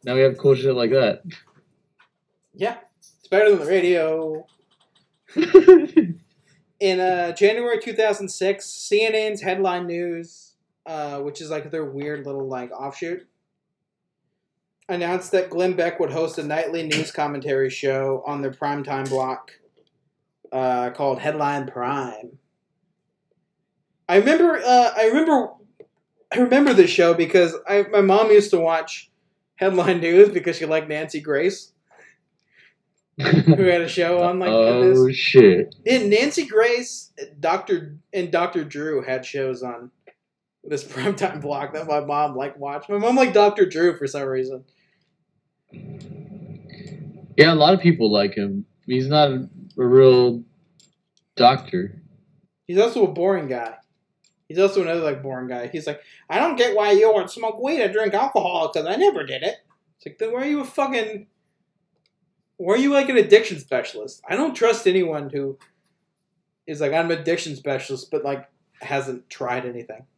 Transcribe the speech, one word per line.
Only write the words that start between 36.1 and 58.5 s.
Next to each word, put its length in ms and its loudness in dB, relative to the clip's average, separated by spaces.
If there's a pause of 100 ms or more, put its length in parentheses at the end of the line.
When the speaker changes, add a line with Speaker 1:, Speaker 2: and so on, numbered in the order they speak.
Speaker 2:
Grace, 680 -2 (300)
Doctor, 560 -4 (160)
and 180 -6
Doctor 320 -2
Drew 400 -6
had 220 -6
shows 360 -6
on 300 -14 (720)
this 200 -8
<laughs> 80 -20
primetime 500 -6
block 320 -8
that 140 -10
my 120 -2
mom, 380 -4
like, 200 -10
watched. 320 -12
My 80 -4
mom 200 2
liked 160 4
Doctor 340 4
Drew 300 0
for 100 -8
some 220 -8
reason. 340 -6 (2750)
Speaker 1:
Yeah, 160 6
a 20 2
lot 180 4
of 80 0
people 300 2
like 240 0
him. 300 -6 (200)
He's 220 -2
not 220 2
a, 200 -6 (280)
a 80 0
real 580 6 (920)
doctor. 680 2 (640)
Speaker 2:
He's 120 0
also 260 2
a 60 -2
boring 360 -2
guy. 280 -8 (720)
He's 120 -8
also 220 2
another, 200 -2
like, 200 -4
boring 260 -10
guy. 200 -10
He's 180 -12
like, 160 -10 (260)
"I 120 -2
don't 160 0
get 200 0
why 160 2
you 220 6
would 160 0
smoke 320 -8
weed 200 -2
and 120 0
drink 220 0
alcohol, 540 -2